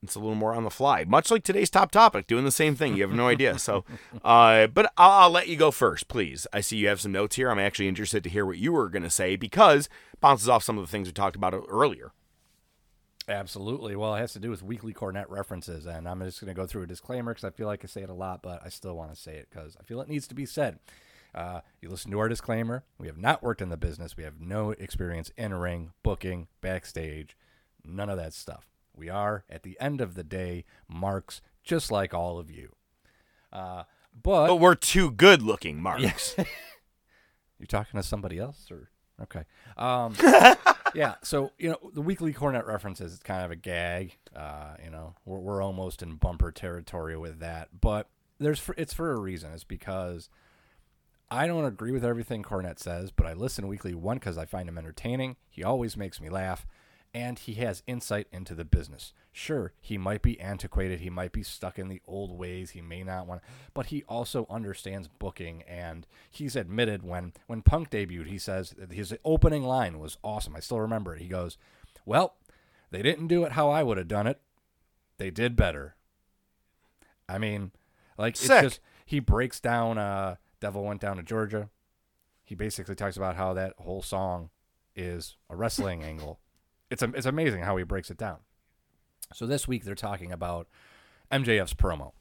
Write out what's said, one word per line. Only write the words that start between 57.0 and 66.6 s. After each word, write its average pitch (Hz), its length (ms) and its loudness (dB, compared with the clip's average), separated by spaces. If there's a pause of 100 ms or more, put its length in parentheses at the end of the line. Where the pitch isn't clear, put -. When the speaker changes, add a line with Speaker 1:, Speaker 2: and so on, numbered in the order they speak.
Speaker 2:
and 120 240 -8
he - 160 -12
has 110 320 -4
insight 107 460 -6
into 92 240 -12
the 82 80 -10
business. - 480 -2 (180)
Sure, 131 500 -6
he - 160 -8
might 98 260 -4
be - 180 2
antiquated. 92 580 -4
He 90 120 -8
might 90 200 -6
be 110 140 -6
stuck - 340 -12
in 95 80 -8
the 95 180 -12
old 95 320 -10
ways. 90 340 -10
He 90 100 -18
may 85 240 -14
not 92 240 -8
want, 87 140 -12 (320)
but 135 120 -8
he 147 220 -8
also 117 420 -4
understands 98 560 -10
booking, 82 600 -12
and 85 360 -12 (240)
he's 139 280 -8
admitted 104 480 -4